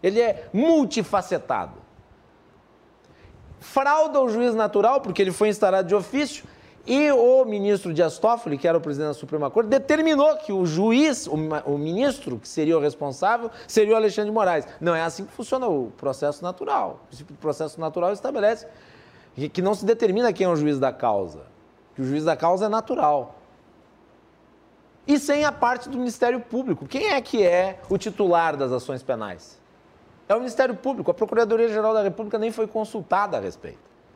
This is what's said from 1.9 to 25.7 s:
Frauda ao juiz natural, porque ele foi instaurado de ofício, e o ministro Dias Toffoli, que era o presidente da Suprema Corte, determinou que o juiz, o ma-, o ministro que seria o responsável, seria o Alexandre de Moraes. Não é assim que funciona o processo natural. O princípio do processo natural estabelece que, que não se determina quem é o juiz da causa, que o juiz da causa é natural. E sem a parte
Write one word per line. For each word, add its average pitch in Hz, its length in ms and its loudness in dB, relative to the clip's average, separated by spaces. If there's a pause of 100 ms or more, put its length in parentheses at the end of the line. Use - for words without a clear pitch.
Frauda 285 600 0
ao 262 100 4
juiz 233 260 0
natural, 220 460 2
porque 202 220 -2
ele 190 100 0
foi 214 160 0
instaurado 190 400 2
de 185 60 2
ofício, 262 500 -2 (400)
e 285 280 4
o 254 320 6
ministro 202 500 -2
Dias 160 240 2
Toffoli, 214 400 0
que 175 80 0
era 165 100 4
o 160 40 0
presidente 147 300 -4
da 143 40 -6
Suprema 147 360 -4
Corte, 220 180 2
determinou 302 680 4
que 220 140 -8
o 190 140 0
juiz, 226 600 2
o 151 80 -4
ma-, 156 280 -4
o 143 140 -2
ministro 165 640 -4
que - 80 -20
seria 160 280 0
o 156 40 2
responsável, 151 720 -2 (160)
seria 214 260 4
o - 20 4
Alexandre 208 340 0
de 214 40 -2
Moraes. 180 320 0 (140)
Não 170 120 0
é 160 80 0
assim 165 240 -6
que - 80 -18
funciona 254 360 -4
o 131 280 -2
processo 143 460 -4
natural. - 640 -4
O - 20 -20
princípio - 280 -20
do - 40 -20
processo 156 420 -6
natural 175 320 -2
estabelece 226 540 -2 (680)
que, 143 140 -6
que 180 140 -4
não 196 140 2
se 208 80 -8
determina 226 480 2
quem 185 120 -2
é 180 60 2
o 165 60 2
juiz 147 240 0
da 131 120 2
causa, 95 500 -2 (520)
que 135 80 -8
o - 20 -2
juiz 147 200 -2
da 160 120 2
causa 180 300 0
é - 20 0
natural. 208 680 -2 (1700)
E 285 140 4
sem 294 240 0
a 294 80 0
parte 247 360 -2